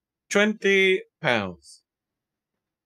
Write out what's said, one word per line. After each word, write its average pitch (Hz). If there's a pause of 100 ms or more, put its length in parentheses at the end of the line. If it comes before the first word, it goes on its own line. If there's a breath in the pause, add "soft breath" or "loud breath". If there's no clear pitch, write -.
(280)
twenty 196 (180)
pounds. 107 (1040)